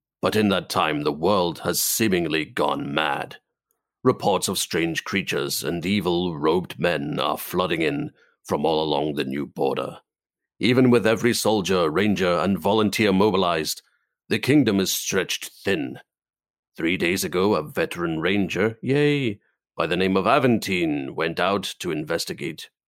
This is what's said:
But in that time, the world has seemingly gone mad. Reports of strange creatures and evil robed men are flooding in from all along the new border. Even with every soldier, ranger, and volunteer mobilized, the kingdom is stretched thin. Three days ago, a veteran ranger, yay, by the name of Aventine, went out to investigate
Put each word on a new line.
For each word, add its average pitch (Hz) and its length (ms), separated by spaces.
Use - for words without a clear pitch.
But 101 140
in 107 140
that 90 200
time, 78 340
the 73 100
world 85 460
has 90 220
seemingly 85 640
gone 71 480
mad. 76 440
Reports 113 440
of 95 120
strange 82 460
creatures 82 580
and 82 220
evil 90 520
robed 80 400
men 73 420
are 69 180
flooding 85 440
in 73 300
from 73 220
all 80 180
along 73 320
the 71 80
new 69 240
border. 67 520
Even 123 300
with 113 180
every 113 260
soldier, 92 560
ranger, 90 500
and 92 200
volunteer 104 540
mobilized, 92 680
the - 120
kingdom 113 420
is 92 100
stretched - 600
thin. 71 360
Three 87 220
days 92 260
ago, 92 320
a 78 80
veteran 82 560
ranger, 104 640
yay, 139 580
by 82 120
the 90 100
name 95 200
of 92 100
Aventine, 92 880
went 80 240
out 95 240
to 85 120
investigate 78 800